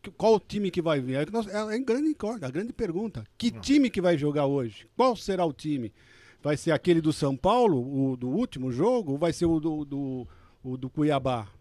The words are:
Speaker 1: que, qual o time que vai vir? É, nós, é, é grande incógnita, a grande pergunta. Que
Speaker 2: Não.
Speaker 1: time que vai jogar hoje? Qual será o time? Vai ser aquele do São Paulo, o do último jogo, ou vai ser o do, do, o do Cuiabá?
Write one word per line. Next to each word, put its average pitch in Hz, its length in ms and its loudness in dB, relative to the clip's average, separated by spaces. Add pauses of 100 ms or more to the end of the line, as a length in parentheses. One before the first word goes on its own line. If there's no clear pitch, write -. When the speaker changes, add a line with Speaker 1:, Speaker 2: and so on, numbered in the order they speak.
Speaker 1:
que, 196 80 -14
qual 220 240 4
o 196 60 4
time 202 300 -4
que 170 120 -2
vai 156 180 2
vir? 127 160 -4
É, 151 140 -2
nós, 220 160 -4
é, 214 280 -4
é 240 40 -2
grande 269 320 0
incógnita, 208 360 -6
a 123 40 -4
grande 196 220 -6
pergunta. 180 520 -6 (140)
Que 233 120 0
Speaker 2:
Não. 110 100 -14
Speaker 1:
time 269 280 4
que 196 140 -2
vai 175 160 4
jogar 147 280 0
hoje? 139 400 -2 (100)
Qual 247 200 2
será 185 300 -2
o 147 60 0
time? 131 400 -6 (500)
Vai 147 160 0
ser 165 140 0
aquele 165 280 4
do 156 120 2
São 139 240 0
Paulo, 139 760 2
o 123 40 -4
do 123 120 -6
último 135 420 -2
jogo, 175 420 0
ou 139 60 -2
vai 165 140 0
ser 175 140 0
o 160 120 2
do, 151 260 -4
do, 135 440 -6 (340)
o 127 140 -6
do 127 140 -8
Cuiabá? 135 580 0 (120)